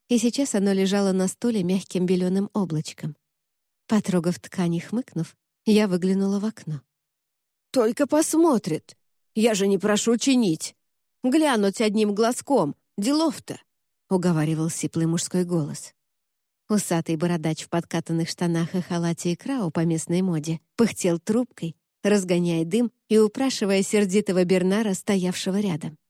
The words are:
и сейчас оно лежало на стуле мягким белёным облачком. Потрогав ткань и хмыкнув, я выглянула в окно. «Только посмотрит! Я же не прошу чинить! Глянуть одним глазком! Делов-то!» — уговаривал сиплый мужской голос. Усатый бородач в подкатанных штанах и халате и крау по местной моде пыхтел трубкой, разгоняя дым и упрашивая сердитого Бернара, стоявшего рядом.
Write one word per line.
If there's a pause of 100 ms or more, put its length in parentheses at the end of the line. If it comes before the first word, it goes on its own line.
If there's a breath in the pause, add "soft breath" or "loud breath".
и
сейчас
оно
лежало
на
стуле
мягким
белёным
облачком. (680)
Потрогав
ткань
и
хмыкнув, (280)
я
выглянула
в
окно. (880)
«Только
посмотрит! (380)
Я
же
не
прошу
чинить! (480)
Глянуть
одним
глазком! (220)
Делов-то!» — (500)
уговаривал
сиплый
мужской
голос. (760)
Усатый
бородач
в
подкатанных
штанах
и
халате
и
крау
по
местной
моде (160)
пыхтел
трубкой, (280)
разгоняя
дым (160)
и
упрашивая
сердитого
Бернара,
стоявшего
рядом. (120)